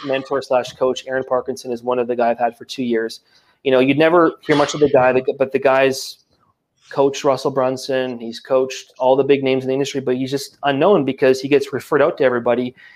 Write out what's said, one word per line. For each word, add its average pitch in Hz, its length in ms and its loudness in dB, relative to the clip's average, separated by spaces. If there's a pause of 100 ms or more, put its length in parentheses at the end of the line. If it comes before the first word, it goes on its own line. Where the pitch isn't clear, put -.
mentor 135 380 -2
slash 123 300 -2
coach, 131 340 -2
Aaron 131 180 -4
Parkinson, 127 460 -6
is 117 140 -8
one 123 160 -2
of 117 80 -4
the 123 80 -4
guy 120 140 0
I've 120 80 -4
had 120 200 -4
for 127 60 -20
two - 180 -10
years. 113 380 -4 (420)
You 135 80 -2
know, 131 80 6
you'd 135 180 4
never 165 440 4
hear 151 160 0
much 143 180 2
of 156 60 -8
the 147 100 4
guy, 127 320 4 (160)
but 131 140 -2
the 135 80 -2
guy's 135 640 0 (640)
coached 139 320 0
Russell 139 280 0
Brunson. 131 680 -2
He's 117 220 -12
coached 131 580 -2
all 131 160 2
the 139 80 4
big 135 220 2
names 131 180 0
in 127 60 -6
the 131 60 -2
industry, 139 260 -4
but 127 160 -2
he's 131 140 -6
just - 340 -8
unknown 147 400 2
because 131 360 2
he 143 60 -6
gets 139 260 2
referred 139 300 0
out 156 160 0
to 147 60 2
everybody. 123 500 0 (220)